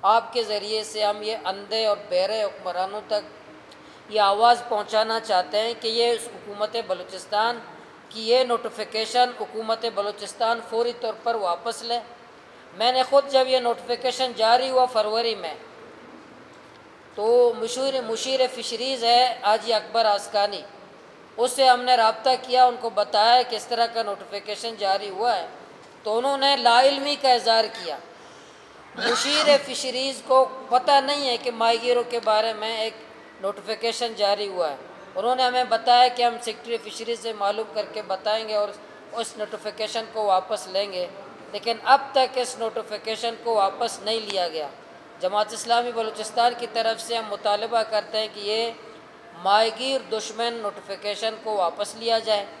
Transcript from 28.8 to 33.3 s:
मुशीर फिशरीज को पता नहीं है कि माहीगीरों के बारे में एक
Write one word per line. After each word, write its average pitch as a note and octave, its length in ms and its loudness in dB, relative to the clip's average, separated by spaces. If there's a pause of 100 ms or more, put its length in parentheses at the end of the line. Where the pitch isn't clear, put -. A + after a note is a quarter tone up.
मुशीर C#4 640 2
फिशरीज C4 680 -4
को C4 160 8 (260)
पता C#4 320 6
नहीं C#4 260 -2
है A#3+ 100 0
कि A#3+ 160 -4
माहीगीरों A#3 520 2
के A#3 160 -4
बारे A3 340 2
में G#3+ 140 -6
एक A3 320 -6 (420)